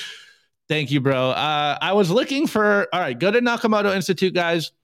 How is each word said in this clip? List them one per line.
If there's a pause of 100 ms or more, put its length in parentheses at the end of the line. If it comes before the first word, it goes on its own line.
(680)
Thank
you,
bro.
Uh,
I
was
looking
for,
all
right,
go
to
Nakamoto
Institute,
guys. (120)